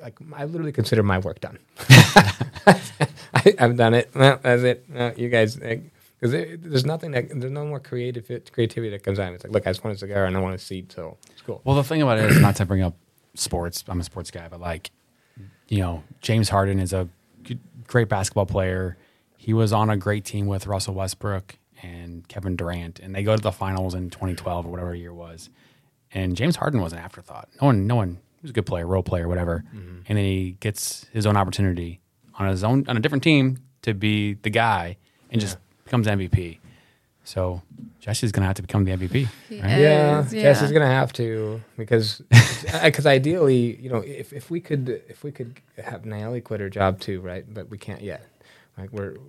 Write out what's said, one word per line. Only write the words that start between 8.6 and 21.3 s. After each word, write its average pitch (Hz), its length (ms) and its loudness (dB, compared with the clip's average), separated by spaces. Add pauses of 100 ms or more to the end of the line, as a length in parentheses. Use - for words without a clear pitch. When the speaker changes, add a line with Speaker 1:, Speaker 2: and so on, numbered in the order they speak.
Speaker 1:
that 101 120 -10
comes 98 160 -2
out. 92 160 -4
It's 90 100 -18
like, 98 80 -12
"Look, 107 140 0
I 95 40 0
just 92 140 -4
want 104 120 -6
a - 20 -12
cigar 98 280 -2
and 92 100 -2
I 95 40 -2
want 92 140 -4
a 92 40 -8
seat, 92 340 -14
so 82 240 -14 (140)
it's - 120 -20
cool." - 220 -10
Speaker 2:
Well, 139 120 2
the 143 80 2
thing 156 180 -2
about 120 160 2
it 107 120 4
is, 156 100 8
not 113 160 6
to 107 100 -2
bring 95 160 0
up 87 120 -2 (400)
sports, 85 540 -6
I'm 90 120 -6
a 85 40 -6
sports - 260 -14
guy, 85 180 -16
but, 87 120 -18
like, 87 300 -10 (800)
you 101 120 0
know, 85 220 -4 (180)
James 110 280 2
Harden 98 320 2
is 92 120 -4
a 92 160 -2 (340)
g-, 123 160 -12 (280)
great 113 220 2
basketball 98 380 -2
player. 92 500 -2 (400)
He - 180 -4
was 113 180 2
on 107 180 2
a 107 60 0
great 104 280 -2
team 101 220 -6
with 98 200 -4
Russell 95 280 -4
Westbrook 95 600 -8 (260)